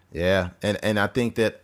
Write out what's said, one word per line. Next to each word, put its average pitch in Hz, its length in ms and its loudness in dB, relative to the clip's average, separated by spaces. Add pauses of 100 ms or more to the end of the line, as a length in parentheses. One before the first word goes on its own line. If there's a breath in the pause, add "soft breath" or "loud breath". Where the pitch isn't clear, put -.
(120 soft breath)
Yeah, 90 380 0 (140)
and, 101 180 0
and 107 180 0
I 101 60 2
think 117 300 -2
that 110 280 0